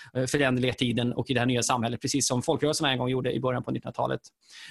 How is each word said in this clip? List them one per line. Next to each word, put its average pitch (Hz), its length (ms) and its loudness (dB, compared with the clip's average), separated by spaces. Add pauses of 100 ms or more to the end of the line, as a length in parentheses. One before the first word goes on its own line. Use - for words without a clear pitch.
(140)
eh, 127 120 0
föränderliga 127 480 2
tiden 120 400 0
och 127 160 -4
i 135 40 0
det 117 60 2
här 120 80 2
nya 120 160 2
samhället, 117 380 0
precis 135 260 0
som 123 140 0
folkrörelserna 147 500 2
en 127 60 0
gång 127 120 -2
gjorde 127 240 0
i 123 60 -2
början 127 240 0
på - 80 -6
nittonhundratalet. 127 500 -2 (500)